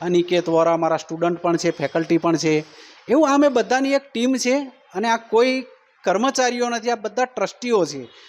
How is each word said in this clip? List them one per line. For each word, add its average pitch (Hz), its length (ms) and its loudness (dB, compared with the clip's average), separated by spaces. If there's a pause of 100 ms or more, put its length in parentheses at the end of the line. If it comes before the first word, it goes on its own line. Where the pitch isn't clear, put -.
અનિકેત 175 480 0
વોરા 165 280 2
મારા 160 200 0
સ્ટુડન્ટ 170 440 -4
પણ 170 160 0
છે, 170 140 -2
ફેકલ્ટી 165 460 -2
પણ 165 180 0
છે. 151 280 0 (460)
એવું 285 200 4
અમે 285 200 4
બધાની 262 440 0
એક 277 80 0 (120)
ટીમ 247 220 0
છે 254 360 -2 (220)
અને 220 160 -4
આ 226 80 0
કોઈ 247 480 0 (380)
કર્મચારીઓ 240 680 0
નથી, 233 200 -6
આ 233 60 0
બધા 220 300 -4
ટ્રસ્ટીઓ 220 600 -2
છે. 139 220 -10 (200)